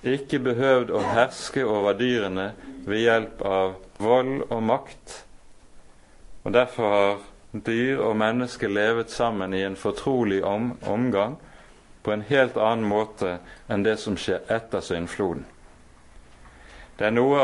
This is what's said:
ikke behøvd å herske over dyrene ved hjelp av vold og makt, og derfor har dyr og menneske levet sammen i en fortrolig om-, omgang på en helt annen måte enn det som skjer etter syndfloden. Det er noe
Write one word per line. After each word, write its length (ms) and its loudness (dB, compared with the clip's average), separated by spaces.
ikke 380 -2
behøvd 500 4
å 120 0
herske 540 0
over 260 2
dyrene 600 0
ved 160 0
hjelp 420 2
av 300 2
vold 500 2
og 140 -2
makt, 600 -4
og 100 -4
derfor 420 2
har 240 2
dyr 500 -2
og 160 2
menneske 540 -2
levet 400 0
sammen 420 -2
i 140 -2
en 80 -6
fortrolig 720 0
om-, 320 -2
omgang 500 0
på 100 -2
en 100 -4
helt 320 2
annen 320 2
måte 460 -2
enn 160 0
det 160 2
som 160 -4
skjer 320 -4
etter 320 -2
syndfloden. 640 -4
Det 120 2
er 40 0
noe 300 4